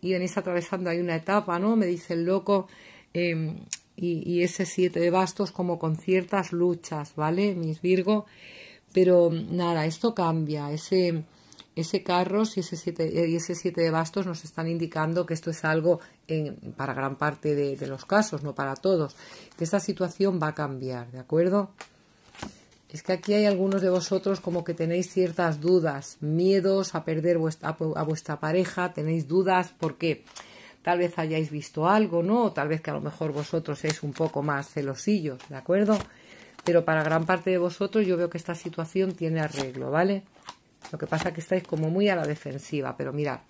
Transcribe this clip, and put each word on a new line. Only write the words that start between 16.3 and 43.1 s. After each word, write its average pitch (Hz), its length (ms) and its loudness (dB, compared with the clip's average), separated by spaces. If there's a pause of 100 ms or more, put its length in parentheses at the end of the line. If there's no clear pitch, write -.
para 135 180 -4
gran 135 240 -4
parte 147 380 0
de, 143 200 -2
de 139 120 -8
los 135 180 -10
casos, 202 380 2
no 143 120 -6
para 139 200 -4
todos, 165 400 0 (420)
que 175 60 -2
esta 175 160 0
situación 185 640 0
va 156 60 0
a 151 80 -4
cambiar, 127 560 -6
¿de 127 80 -14
acuerdo? 180 500 2 (1200)
Es - 140 -14
que 185 100 -2
aquí 185 200 -2
hay 208 120 4
algunos 196 360 2
de 185 80 4
vosotros 185 500 0
como 175 240 -2
que 170 100 -4
tenéis 170 380 -2
ciertas 165 500 0
dudas, 160 580 2
miedos 185 760 2
a 156 100 -4
perder 160 320 2
vuestra, 160 320 -2
a, 160 300 -4
a 156 40 0
vuestra 156 360 -4
pareja, 180 540 0
tenéis 156 340 -2
dudas 180 500 2
porque 160 460 -2 (580)
tal 175 160 2
vez 175 220 0
hayáis 160 320 0
visto 151 360 -2
algo, 185 360 4
¿no? 226 220 4
O - 80 0
tal 147 160 -2
vez 156 120 0
que - 80 -8
a 147 60 -4
lo 143 60 -4
mejor 147 320 -4
vosotros 147 460 -4
seáis 156 220 -2
un 147 120 -6
poco 156 280 -2
más 143 280 -2
celosillos, 143 760 -2
¿de 139 100 -12
acuerdo? 202 420 2 (640)
Pero 170 220 4
para 156 180 2
gran 160 220 2
parte 185 260 0
de 180 80 2
vosotros 196 480 0
yo 180 100 2
veo 170 120 0
que 170 100 -8
esta 170 160 -8
situación 170 580 -4
tiene 160 280 -2
arreglo, 135 500 -4
¿vale? 190 320 2 (680)
Lo 156 60 -10
que 156 100 -6
pasa 160 220 -2
es 170 60 -8
que 165 60 -8
estáis 180 220 0
como 156 260 -2
muy 190 180 2
a 196 80 2
la 160 100 0
defensiva, 143 720 -6
pero 139 160 -4